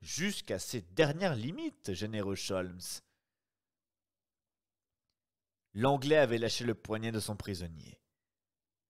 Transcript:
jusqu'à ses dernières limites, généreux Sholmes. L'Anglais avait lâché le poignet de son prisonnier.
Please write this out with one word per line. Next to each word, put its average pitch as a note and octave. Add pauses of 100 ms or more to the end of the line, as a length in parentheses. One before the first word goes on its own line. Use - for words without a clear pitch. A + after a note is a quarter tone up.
jusqu'à B2
ses A2+
dernières D3+
limites, D#3+
généreux G2+
Sholmes. F#2 (3000)
L'Anglais C#3
avait A#2+
lâché A#2
le A#2
poignet A2
de A2
son G#2
prisonnier. E2+ (920)